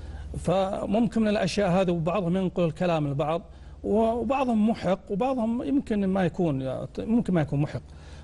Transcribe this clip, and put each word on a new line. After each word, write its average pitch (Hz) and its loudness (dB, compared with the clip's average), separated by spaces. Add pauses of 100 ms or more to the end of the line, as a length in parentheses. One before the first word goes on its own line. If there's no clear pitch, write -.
(380)
فممكن 196 0
من 214 2
الأشياء 202 2
هذه، 180 4
وبعضهم 175 0
ينقل 180 0
الكلام 160 0
لبعض، 147 0 (420)
وبعضهم 226 2
محق 190 0
وبعضهم 233 0
يمكن 247 0
ما 190 2
يكون، 135 -2 (120)
ممكن 214 0
ما 170 4
يكون 143 0
محق، 139 -2 (420)